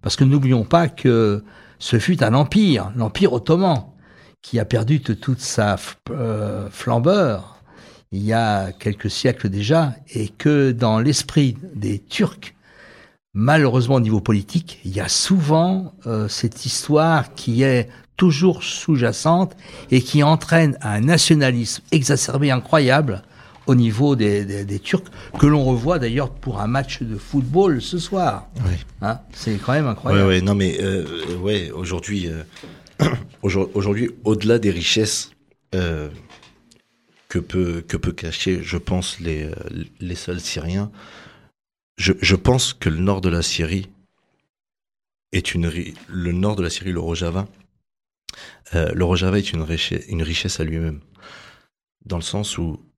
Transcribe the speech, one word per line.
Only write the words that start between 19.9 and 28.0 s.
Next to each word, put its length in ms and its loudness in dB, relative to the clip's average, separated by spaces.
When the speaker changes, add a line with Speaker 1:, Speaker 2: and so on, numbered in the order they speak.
Speaker 1:
et 100 6
qui 220 2
entraîne 580 4
un 200 -2
nationalisme 880 2
exacerbé 600 2
incroyable 720 2
au 80 6
niveau 420 4
des, 280 2
des, 200 -6
des 140 -6
Turcs, 320 -2
que 80 6
l'on 180 4
revoit 340 0
d'ailleurs 320 -2
pour 300 -8
un 80 -2
match 340 -4
de 160 -8
football 640 0
ce 160 -6
soir. 500 -4